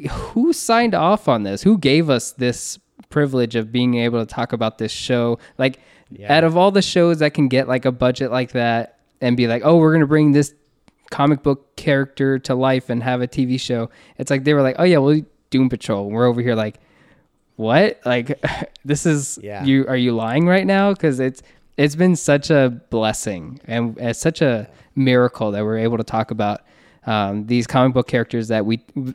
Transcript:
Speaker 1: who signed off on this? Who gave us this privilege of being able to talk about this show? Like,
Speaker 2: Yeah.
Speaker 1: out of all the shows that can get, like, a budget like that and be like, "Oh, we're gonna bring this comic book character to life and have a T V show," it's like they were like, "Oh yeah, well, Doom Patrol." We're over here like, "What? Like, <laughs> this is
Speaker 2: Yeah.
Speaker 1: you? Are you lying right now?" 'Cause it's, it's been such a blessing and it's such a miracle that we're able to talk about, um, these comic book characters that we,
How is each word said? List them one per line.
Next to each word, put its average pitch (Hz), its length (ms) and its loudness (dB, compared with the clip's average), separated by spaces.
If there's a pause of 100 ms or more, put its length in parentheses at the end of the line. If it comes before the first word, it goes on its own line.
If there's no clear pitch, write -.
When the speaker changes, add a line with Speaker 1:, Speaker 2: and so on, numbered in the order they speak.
Speaker 1:
who 294 440 -2
signed 226 420 0
off 175 320 0
on 117 160 2
this? 98 200 -6
Who 208 140 4
gave 151 320 2
us 123 220 -2
this - 480 -6 (300)
privilege 131 460 -2
of 110 180 -4
being 123 220 0
able 120 240 0
to 110 60 -4
talk - 280 -6
about 110 240 -4
this 107 140 -6
show? 120 460 -2 (200)
Like, 131 220 -2 (300)
Speaker 2:
Yeah. 135 280 -2
Speaker 1:
out 160 80 4
of 160 100 0
all 185 160 4
the 196 100 2
shows 170 380 2
that 151 140 2
can 143 160 2
get, 127 180 0
like, 127 160 -2
a 131 80 2
budget 123 400 -2
like 127 220 -4
that 117 460 -2 (200)
and 123 160 0
be 123 120 2
like, 113 180 -2
"Oh, 165 120 6
we're 156 140 6
gonna 156 160 4
bring 151 240 4
this 147 220 2 (580)
comic 143 320 2
book - 320 -2
character 135 640 0
to 131 160 -4
life 131 340 0
and 120 140 -4
have 127 180 -2
a 123 60 -2
T 135 160 -4
V 127 140 -2
show," 117 320 -4 (280)
it's 131 140 -6
like 135 140 0
they 147 80 2
were 143 80 2
like, 131 180 0
"Oh 165 40 2
yeah, 180 160 4
well, 147 200 2 (300)
Doom 131 180 2
Patrol." 104 420 -4
We're 113 180 0
over 120 140 0
here 120 140 -2
like, 107 240 -4 (800)
"What? 120 480 0
Like, 123 340 -2 (220)
<laughs> - 240 -16
this 143 200 -2
is 147 360 -2
Speaker 2:
Yeah. 101 240 -12
Speaker 1:
you? 135 240 2
Are 131 80 -2
you 123 160 0
lying 117 340 -2
right 185 180 2
now?" 196 280 2
'Cause 143 260 -2
it's, 131 220 -4 (340)
it's 143 200 0
been 175 200 4
such 143 340 0
a 131 400 2
blessing 110 760 -4
and 117 340 -4
it's 117 200 -6
such 165 220 -4
a 117 280 0 (260)
miracle 123 560 2
that 104 140 -4
we're 110 140 -2
able 117 180 0
to 110 60 -4
talk 113 280 -4
about, 104 300 -4 (440)
um, 104 420 -2
these 120 180 0
comic 131 280 2
book 123 140 0
characters 117 420 -4
that 110 160 -2
we, 113 180 -2 (320)